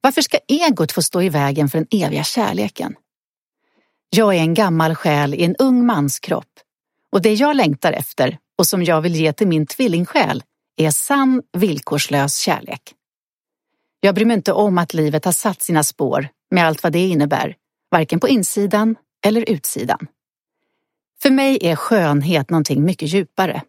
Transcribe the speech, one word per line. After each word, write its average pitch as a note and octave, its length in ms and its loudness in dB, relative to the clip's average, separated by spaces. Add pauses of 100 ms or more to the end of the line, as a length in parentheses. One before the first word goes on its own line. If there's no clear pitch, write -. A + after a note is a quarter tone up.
Varför C#4 200 2
ska - 160 -2 (100)
egot C4+ 440 0
få D#3+ 100 -2
stå F3 200 -2
i F#3+ 80 0
vägen C#3+ 400 0
för E3 80 -4
den D#3 140 -2
eviga D3+ 320 -2
kärleken? G3+ 720 -4 (1120)
Jag G#3 260 2
är E3+ 40 2
en E3 140 2
gammal D#3+ 420 2
själ D3 380 0
i E3+ 100 -2
en E3+ 120 0
ung B3+ 300 2
manskropp, D#3+ 760 -2 (520)
och G3 100 2
det G#3+ 120 4
jag C#4+ 220 2
längtar E3 380 0
efter - 440 -4 (200)
och F3 100 2
som F#3 160 -2
jag E3+ 180 2
vill E3+ 140 -2
ge D#3 180 0
till G#3 140 0
min D#3 200 2
tvillingsjäl F3+ 760 -2 (340)
är D#3 140 2
sann, C4 520 0 (140)
villkorslös D3 800 -2
kärlek. - 440 -4 (1160)
Jag G3 160 2
bryr G#3 100 2
mig A#3 100 4
inte F#3+ 180 0
om G3 240 2
att F3 160 -2
livet D3+ 320 0
har F3+ 60 2
satt F#3+ 300 -2
sina D#3 220 0
spår C#3+ 440 -2 (220)
med F3+ 180 2
allt D#3 160 -2
vad E3 100 0
det F3+ 140 2
innebär, D3 480 0 (360)
varken E3 280 0
på A#3+ 80 0
insidan G#3+ 680 0 (300)
eller A3 240 2
utsidan. - 580 -4 (1120)
För C#4 80 2
mig C4+ 320 2
är E3+ 140 0
skönhet D3+ 720 0
någonting D3 340 0
mycket E3 260 -2
djupare. F3+ 600 -2